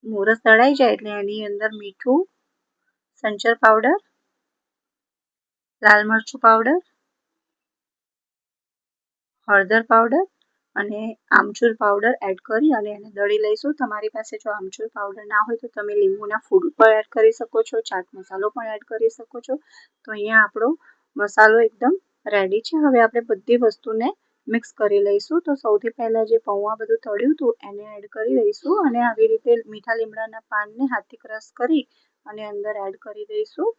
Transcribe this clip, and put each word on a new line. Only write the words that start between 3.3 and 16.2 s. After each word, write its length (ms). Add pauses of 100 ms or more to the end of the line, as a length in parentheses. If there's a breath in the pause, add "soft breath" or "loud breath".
પાવડર, 400 (1900)
લાલ 220
મરચું 360
પાવડર, 380 (2750)
હળદર 340
પાવડર 420 (520)
અને 260 (280)
આમચૂર 440
પાવડર 480
એડ 180
કરી 340
અને 160
એને 200
દળી 320
લઈશું. 320
તમારી 360
પાસે 260
જો 140
આમચૂર 380
પાવડર 380
ના 160
હોય 160
તો 100
તમે 260
લીંબુના 460